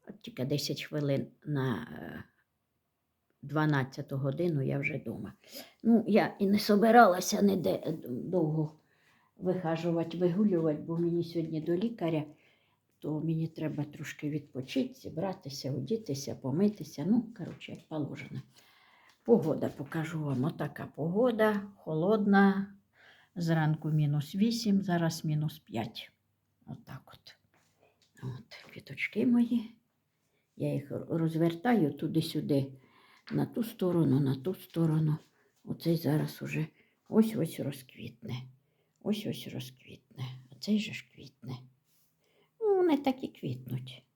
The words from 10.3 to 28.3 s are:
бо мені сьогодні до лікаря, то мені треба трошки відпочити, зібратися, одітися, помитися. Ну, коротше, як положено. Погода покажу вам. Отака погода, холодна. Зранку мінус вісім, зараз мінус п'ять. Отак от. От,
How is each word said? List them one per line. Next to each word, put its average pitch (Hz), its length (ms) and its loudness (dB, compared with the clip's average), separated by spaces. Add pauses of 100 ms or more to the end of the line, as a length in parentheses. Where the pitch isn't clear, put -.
бо 165 160 -4
мені 170 260 0
сьогодні 160 360 -4
до 170 160 0
лікаря, 175 480 -2 (760)
то 151 220 -4
мені 160 280 -2
треба 147 360 -4
трошки - 460 -8
відпочити, - 640 -6
зібратися, 139 800 -8
одітися, 135 600 -4
помитися. 156 720 -2
Ну, 220 180 2 (140)
коротше, - 340 -12
як - 160 -16
положено. - 540 -8 (800)
Погода 160 460 2
покажу 156 560 -6
вам. 135 200 0
Отака 147 520 -6
погода, 214 680 2 (140)
холодна. 196 960 4 (640)
Зранку 160 540 2
мінус 147 440 2
вісім, 202 480 2
зараз 170 420 0
мінус 151 340 -2
п'ять. - 540 -8 (540)
Отак - 400 -14
от. - 300 -20 (840)
От, - 500 -14